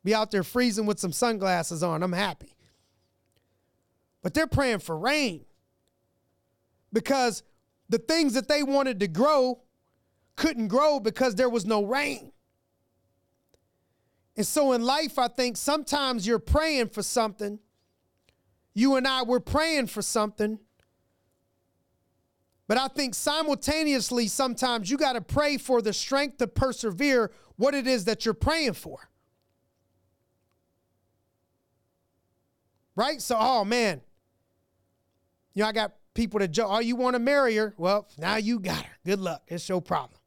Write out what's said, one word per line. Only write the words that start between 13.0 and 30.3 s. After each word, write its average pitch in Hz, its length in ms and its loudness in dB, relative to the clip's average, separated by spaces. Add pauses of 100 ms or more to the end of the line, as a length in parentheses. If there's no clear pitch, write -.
And 214 100 -2
so 277 260 2
in 233 100 0
life, 277 360 0
I 247 100 2
think 247 280 -2
sometimes 269 680 -2
you're 226 120 2
praying 294 520 0
for 208 120 -8
something. 208 560 -2 (1160)
You 262 220 4
and 262 120 2
I, 262 140 0
we're 247 180 2
praying 302 460 0
for 208 160 -8
something. 214 560 -2 (2000)
But 220 100 2
I 262 100 0
think 269 260 -4
simultaneously, 285 1120 0
sometimes 240 640 -2
you 277 80 -2
gotta 254 240 0
pray 294 340 0
for 247 240 2
the 208 140 -2
strength 277 420 -2
to 247 100 -2
persevere 240 880 0 (240)
what 277 180 2
it 262 120 0
is 247 180 2
that 214 220 -2
you're 220 80 0
praying 277 400 0
for. - 340 -16 (3750)